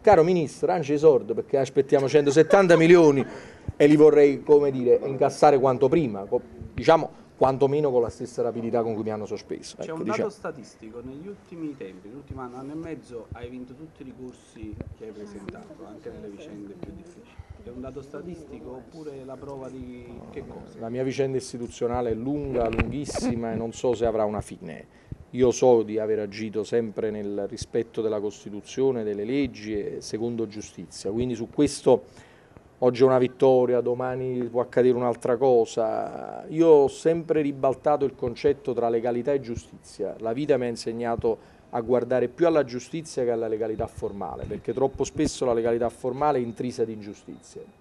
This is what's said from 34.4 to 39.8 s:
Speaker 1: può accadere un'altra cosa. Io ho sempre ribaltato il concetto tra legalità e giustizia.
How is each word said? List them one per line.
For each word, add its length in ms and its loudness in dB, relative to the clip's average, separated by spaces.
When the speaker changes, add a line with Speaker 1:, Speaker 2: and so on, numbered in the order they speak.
Speaker 1:
può 100 -2
accadere 380 2
un'altra 400 -2
cosa. 1120 0
Io 200 2
ho 200 8
sempre 520 0
ribaltato 640 0
il 100 -2
concetto 600 -2
tra 160 0
legalità 420 -2
e 80 0
giustizia. 800 -10